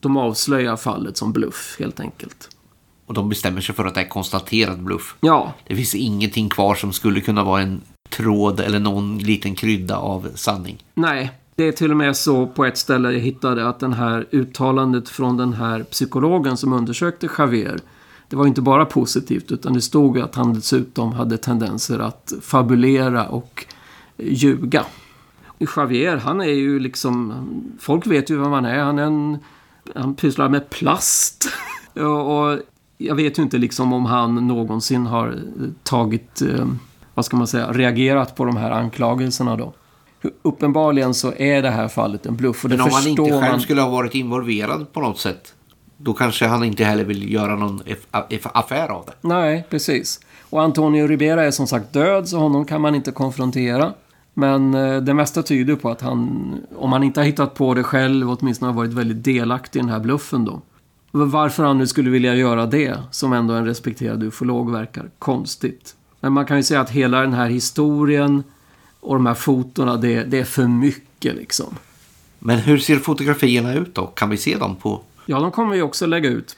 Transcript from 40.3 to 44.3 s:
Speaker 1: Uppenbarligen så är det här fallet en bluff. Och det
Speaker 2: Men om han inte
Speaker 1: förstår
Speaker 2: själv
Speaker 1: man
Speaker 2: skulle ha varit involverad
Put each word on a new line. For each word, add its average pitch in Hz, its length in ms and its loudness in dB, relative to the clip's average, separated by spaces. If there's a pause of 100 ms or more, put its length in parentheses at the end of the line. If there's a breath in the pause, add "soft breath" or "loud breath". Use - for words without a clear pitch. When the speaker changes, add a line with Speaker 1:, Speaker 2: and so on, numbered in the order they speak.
Speaker 1:
Uppenbarligen 143 720 2
så - 220 -2
är 139 260 2
det 131 80 2
här 110 180 -2
fallet 107 380 -4
en 117 100 -4
bluff. 120 280 0
Och 127 60 0
det 127 60 4
Speaker 2:
Men 127 100 2
om 139 60 2
han 135 160 2
inte 151 140 2
Speaker 1:
förstår 147 180 2
Speaker 2:
själv 131 120 2
Speaker 1:
man 123 80 0
Speaker 2:
skulle 139 200 0
ha 131 100 2
varit 123 240 -2
involverad 123 800 -4